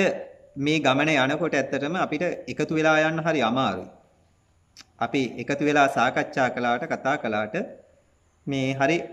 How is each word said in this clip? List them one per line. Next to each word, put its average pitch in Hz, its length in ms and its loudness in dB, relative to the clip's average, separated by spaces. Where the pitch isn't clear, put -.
මේ 151 280 0
ගමන 139 300 2
යනකොට 151 440 2
ඇත්තටම 139 420 -2
අපිට 151 260 -2
එකතු 151 300 -4
වෙලා 156 280 4
යන්න 160 180 0
හරි 156 220 0
අමාරුයි. 110 460 0
අපි 131 280 -2
එකතු 139 280 -2
වෙලා 143 240 6
සාකච්ඡා 131 640 0
කළාට, 123 340 0
කතා 143 340 -2
කළාට 107 380 -2
මේ 135 280 -2
හරි 139 220 2